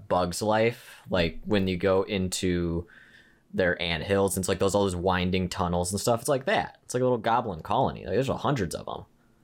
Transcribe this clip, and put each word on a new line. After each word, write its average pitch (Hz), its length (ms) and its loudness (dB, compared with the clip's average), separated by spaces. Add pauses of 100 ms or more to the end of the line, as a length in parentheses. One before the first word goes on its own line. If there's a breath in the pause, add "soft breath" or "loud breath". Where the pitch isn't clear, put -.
Bug's 90 340 0
Life, 110 580 0 (100)
like, 85 340 0
when 95 240 2
you 92 100 0
go 95 240 4
into 90 840 -2 (680 loud breath)
their 90 260 2
anthills, 92 560 0
and 95 60 0
it's, 90 60 -2
like, 95 100 0
those, 98 160 2
all 101 100 4
those 90 120 0
winding 90 520 0
tunnels 87 440 -2
and 101 80 -2
stuff. 120 200 0
It's - 80 -6
like 131 180 -2
that. 196 380 -2
It's - 100 -6
like 127 80 0
a - 20 2
little 127 140 2
goblin 113 440 -2
colony. 87 420 -2
Like, 87 100 -4
there's 131 140 2
hundreds 110 460 -2
of - 140 -10
'em, - 160 -10 (400 soft breath)